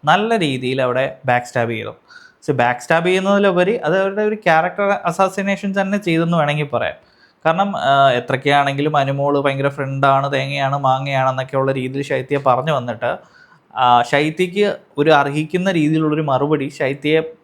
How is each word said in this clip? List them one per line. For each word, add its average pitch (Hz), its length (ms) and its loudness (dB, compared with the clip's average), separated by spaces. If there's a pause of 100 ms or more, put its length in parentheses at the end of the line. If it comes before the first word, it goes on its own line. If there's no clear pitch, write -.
(100)
നല്ല 214 280 2
രീതിയിൽ 131 480 -2
അവിടെ 131 300 -2 (120)
ബാക്ക് 123 180 2
സ്റ്റാബ് 117 300 -2
ചെയ്തു. 107 140 -10
പക്ഷേ - 600 -10
ബാക്ക് 123 280 2
സ്റ്റാബ് 170 260 0
ചെയ്യുന്നതിലുപരി 190 720 2
അത് 175 260 0
അവരുടെ 196 200 -2
ഒരു 214 120 0 (120)
ക്യാരക്ടർ 175 420 2 (220)
അസാസിനേഷൻ 196 720 -2
തന്നെ 196 180 -2
ചെയ്തെന്ന് 170 420 0
വേണമെങ്കിൽ 147 340 -2
പറയാം. 98 240 -2 (480)
കാരണം, 190 300 0
ആ, 139 420 4
എത്രയൊക്കെയാണെങ്കിലും 139 840 0
അനുമോള് 139 420 0
ഭയങ്കര 139 240 0
ഫ്രണ്ടാണ്, 135 640 0
തേങ്ങയാണ്, 139 460 -2
മാങ്ങയാണെന്നൊക്കെ 131 800 0
ഉള്ള 135 160 0
രീതിയിൽ 131 380 -4
ശൈത്യ 135 360 -2
പറഞ്ഞു 131 260 2
വന്നിട്ട്, 120 380 -4 (720)
ആ, 123 200 6 (100)
ശൈത്യക്ക് 175 640 0 (220)
ഒരു 147 120 2
അർഹിക്കുന്ന 156 600 2
രീതിയിലുള്ളൊരു 156 500 0
മറുപടി 139 460 0 (100)
ശൈത്യയെ 147 420 0 (240)